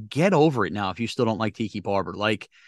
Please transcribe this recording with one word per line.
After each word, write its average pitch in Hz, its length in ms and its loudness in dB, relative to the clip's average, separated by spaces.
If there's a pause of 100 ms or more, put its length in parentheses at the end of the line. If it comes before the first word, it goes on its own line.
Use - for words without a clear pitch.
get 175 260 2
over 143 320 4
it 78 60 -2
now 95 200 -2
if 92 80 -8
you 113 80 -2
still 120 180 -2
don't 113 140 0
like 110 160 -2
Tiki 107 260 -6
Barber. 95 320 -2
Like, 101 360 -2 (180)